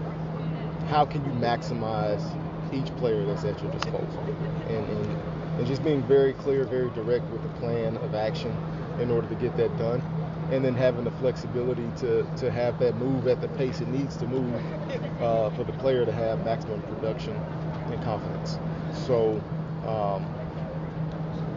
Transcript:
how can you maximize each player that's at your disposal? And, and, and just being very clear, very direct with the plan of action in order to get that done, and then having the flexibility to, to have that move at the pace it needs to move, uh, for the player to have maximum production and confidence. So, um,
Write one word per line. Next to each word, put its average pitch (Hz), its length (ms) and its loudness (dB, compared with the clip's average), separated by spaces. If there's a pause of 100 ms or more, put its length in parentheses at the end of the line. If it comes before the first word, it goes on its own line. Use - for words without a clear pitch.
(880)
how 151 160 6
can 147 200 -2
you 139 60 0
maximize 113 920 0 (500)
each - 240 -2
player 110 280 2
that's 101 200 0
at - 160 -2
your - 100 -4
disposal? - 520 -4 (440)
And, 110 220 -2
and, 107 280 -2 (420)
and 117 80 2
just 131 160 0
being 147 200 4
very 135 300 8
clear, 135 320 2
very 127 260 0
direct 113 400 2
with 113 120 -4
the 107 60 -4 (100)
plan 117 380 0
of 110 160 -2
action 110 420 0 (440)
in 120 100 2
order 113 180 2
to 113 80 -2
get 117 220 0
that 113 200 2
done, 117 240 2 (500)
and 135 120 2
then 127 120 2
having 123 280 4
the 120 80 0
flexibility 120 760 0 (100)
to, 113 260 2 (140)
to 127 140 0
have 120 280 0
that 117 180 4
move 127 300 2
at 123 140 4
the - 80 0
pace 131 320 0
it 117 60 -2
needs 131 300 0
to 131 100 -2
move, 123 260 0 (680)
uh, 113 300 4
for 120 120 -2
the 110 100 -2
player 127 320 4
to 110 60 2
have 113 340 0
maximum 110 380 -2
production - 520 -4 (520)
and 113 160 -2
confidence. - 560 -2 (460)
So, 110 360 4 (460)
um, 101 400 0 (1300)